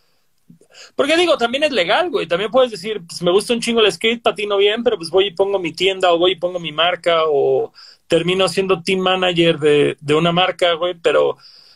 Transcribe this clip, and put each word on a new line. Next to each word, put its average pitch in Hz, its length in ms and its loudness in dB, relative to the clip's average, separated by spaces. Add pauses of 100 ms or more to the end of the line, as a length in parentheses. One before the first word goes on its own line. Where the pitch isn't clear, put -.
(960)
Porque 277 220 0
digo, 339 200 2
también 240 280 -2
es 294 80 -2
legal, 226 360 0
güey. 180 180 -4
También 180 220 -2
puedes 254 220 2
decir, 202 340 -10
"Pues - 160 -16
me 175 100 0
gusta 202 220 2
un 233 60 -2
chingo 226 220 0
el 202 100 4
skate, 226 320 -2
patino 208 320 -2
bien, 208 300 2
pero 220 120 0
pues 165 120 -12
voy 190 180 2
y 196 80 -8
pongo 196 240 0
mi 165 140 -6
tienda 185 400 0
o 165 40 2
voy 180 140 2
y 185 60 -2
pongo 180 240 -4
mi 160 100 -10
marca 165 560 0
o 135 460 0 (340)
termino 180 400 0
siendo 185 340 -2
team 190 200 -2
manager 180 580 0
de, 147 400 2
de 147 160 -2
una 170 160 2
marca, 180 420 0
güey". 175 220 -4
Pero 147 420 0 (380)